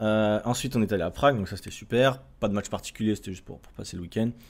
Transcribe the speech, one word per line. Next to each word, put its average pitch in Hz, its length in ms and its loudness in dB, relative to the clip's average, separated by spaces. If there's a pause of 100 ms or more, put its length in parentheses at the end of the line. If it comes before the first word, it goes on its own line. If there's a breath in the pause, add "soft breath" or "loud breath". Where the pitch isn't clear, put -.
Euh, 107 440 2
ensuite, 123 300 -2
on 117 80 4
est 101 100 2
allé 92 120 2
à 87 80 -2
Prague, 139 240 4
donc 98 100 -2
ça 98 100 -8
c'était 101 140 -14
super. 131 500 2 (200)
Pas 110 80 2
de 104 40 0
match 101 160 -2
particulier, 107 460 -2
c'était 101 160 -8
juste 92 140 -12
pour, - 160 -14
pour - 140 -20
passer - 220 -12
le 87 60 -8
week-end. 110 300 -2 (180 loud breath)